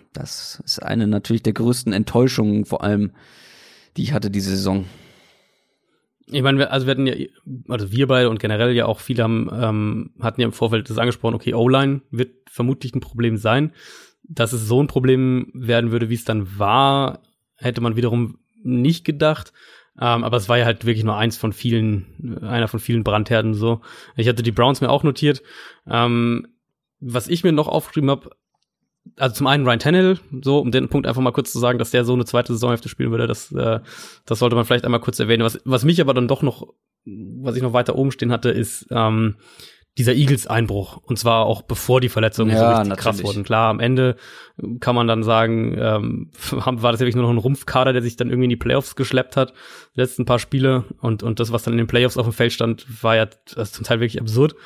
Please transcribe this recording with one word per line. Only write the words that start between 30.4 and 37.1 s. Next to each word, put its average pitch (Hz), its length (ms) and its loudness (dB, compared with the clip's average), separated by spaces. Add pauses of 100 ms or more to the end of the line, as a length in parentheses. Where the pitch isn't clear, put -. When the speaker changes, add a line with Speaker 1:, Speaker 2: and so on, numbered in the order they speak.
Speaker 2:
so, 139 160 2
um 123 120 0
den 131 180 2
Punkt - 180 0
einfach 127 140 -2
mal 127 100 2
kurz - 200 -4
zu - 80 -8
sagen, 123 200 2
dass 120 120 -4
der 123 140 2
so 123 80 2
eine 123 120 2
zweite 120 280 0
Saisonhälfte 117 360 -2
spielen 127 220 -4
würde, 117 160 -2
das, - 240 -8
äh, 117 280 -2 (460)
das 113 140 -2
sollte 117 160 2
man 117 100 2
vielleicht 120 200 0
einmal 120 140 2
kurz - 200 -4
erwähnen. 113 240 2
Was, 113 220 -2
was 127 180 0
mich 165 180 4
aber 139 120 2
dann 123 140 0
doch 143 160 -2
noch, - 240 -4 (380)
was 113 500 -10